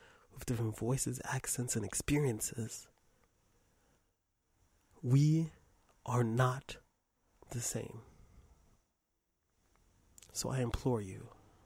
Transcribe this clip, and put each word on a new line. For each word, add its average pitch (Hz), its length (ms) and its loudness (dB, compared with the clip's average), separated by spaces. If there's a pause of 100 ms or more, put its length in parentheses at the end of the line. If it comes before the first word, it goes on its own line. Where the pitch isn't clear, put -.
(380)
with - 80 -12
different 113 300 0
voices, 127 480 0
accents, - 500 -2
and 110 100 0
experiences. 117 1040 -2 (2250)
We 151 480 6 (560)
are 120 180 2
not 127 520 0 (720)
the 120 100 -6
same. - 420 -6 (2250)
So - 180 -4
I 131 100 -2
implore 120 400 0
you, 98 280 -10 (380)